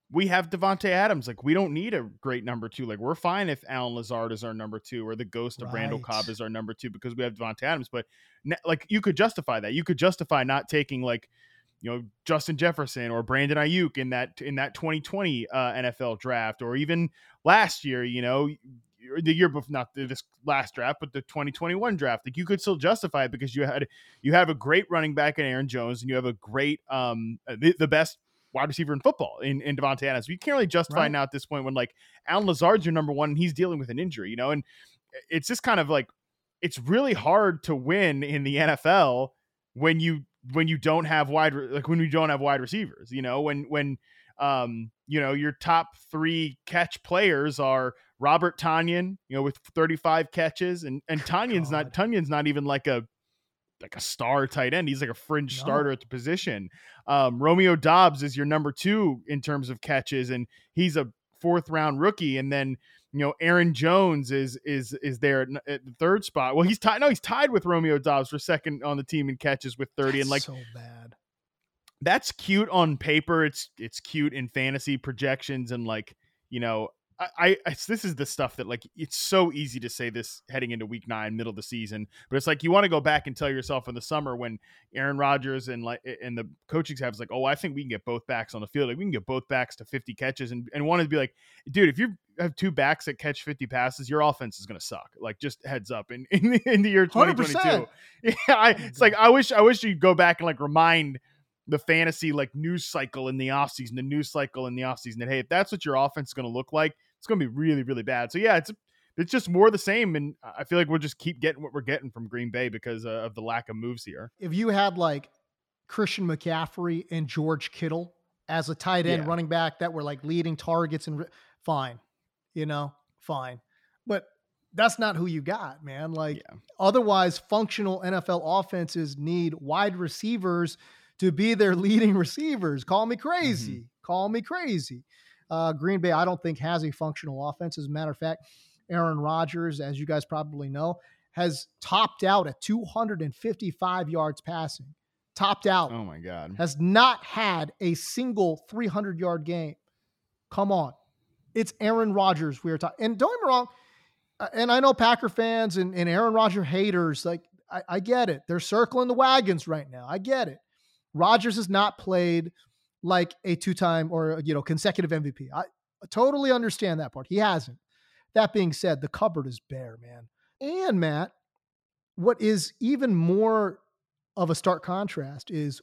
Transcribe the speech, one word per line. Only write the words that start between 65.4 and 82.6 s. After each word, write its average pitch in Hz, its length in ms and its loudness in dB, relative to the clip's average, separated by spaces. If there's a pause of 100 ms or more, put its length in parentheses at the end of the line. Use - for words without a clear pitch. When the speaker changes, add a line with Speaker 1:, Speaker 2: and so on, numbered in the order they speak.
Speaker 1:
at, 127 60 -6 (180)
at 139 180 -8
the 127 140 -18
third 190 260 2
spot. 131 300 -2
Well, 170 120 6
he's 208 120 0
tied. 220 220 2
No, 294 80 6
he's 262 100 2
tied 262 320 0
with 196 140 2
Romeo 160 340 2
Doubs 139 300 0
for 147 100 -8
second 147 440 -4
on 147 140 -2
the 139 60 -4
team 143 260 -2
in 127 80 -6
catches 131 400 -4
with 131 180 -6
thirty. 135 260 2
And, 135 100 -2
Speaker 2:
That's 139 160 -2
Speaker 1:
like, 135 100 -14
Speaker 2:
so - 0 - (160)
bad. 117 400 -20 (880)
Speaker 1:
that's - 300 0
cute 196 380 0
on 160 280 2
paper. 156 480 0
It's, - 320 -6
it's 113 220 -12
cute 147 340 -2
in 127 160 -8
fantasy 135 480 -2
projections. 131 720 -4
And, 120 140 -6
like, 110 300 -8 (340)
you 123 100 -8
know, 113 300 -2 (300)
I, 180 80 -4 (120)
I, 185 260 6
it's, 160 220 -6
this 220 180 -4
is 170 100 -4
the 135 120 -4
stuff - 300 -6
that, 107 100 -8
like, 117 160 -8 (120)
it's 160 220 -8
so 185 340 2
easy 135 280 -8
to 117 100 -10
say 120 220 -8
this 113 400 -12
heading 127 180 -4
into 113 160 -8
week 110 220 -12
nine, 110 280 -6
middle 113 140 -6
of 104 60 -10
the 107 80 -14
season, 107 420 -10 (240)
but 131 80 0
it's 139 80 -4
like, 156 160 0